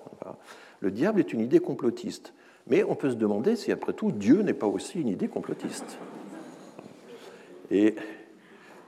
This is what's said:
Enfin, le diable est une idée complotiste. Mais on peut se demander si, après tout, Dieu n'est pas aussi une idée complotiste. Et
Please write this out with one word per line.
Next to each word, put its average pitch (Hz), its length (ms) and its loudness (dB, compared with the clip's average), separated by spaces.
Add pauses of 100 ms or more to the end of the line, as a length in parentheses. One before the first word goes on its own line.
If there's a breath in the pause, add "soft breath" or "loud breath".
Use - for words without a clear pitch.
(120)
Enfin, - 240 -14 (440 loud breath)
le 98 100 0
diable 175 300 2
est - 120 0
une 117 80 0
idée 135 200 6
complotiste. - 720 -4 (320 loud breath)
Mais 165 180 4
on 190 100 -2
peut 143 160 0
se 120 60 0
demander 113 400 2
si, 113 160 -2
après - 220 -2
tout, 214 180 -2
Dieu 120 300 6
n'est 165 120 2
pas 107 120 -2
aussi 101 340 -2
une 127 80 0
idée 95 200 0
complotiste. - 680 -8 (1700 loud breath)
Et 104 240 6 (920 loud breath)